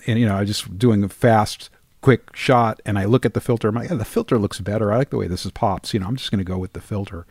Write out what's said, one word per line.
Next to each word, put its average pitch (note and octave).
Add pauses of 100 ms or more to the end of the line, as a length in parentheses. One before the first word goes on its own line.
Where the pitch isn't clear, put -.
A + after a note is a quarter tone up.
in, A2+
you A#2+
know, G2
I'm G2+
just G2
doing G#2+
a G2
fast, - (320)
quick -
shot A#2
and G#2
I G2
look B2+
at A2+
the -
filter. A#2
I'm G#2
like, A#2
"Yeah, E3+
the A2
filter -
looks G2+
better. G#2
I A#2
like C#3
the B2+
way G2
this F2
is F2+
pops. G2
You G#2+
know, F#2
I'm B2
just -
gonna G2
go F#2
with F#2
the E2
filter." G2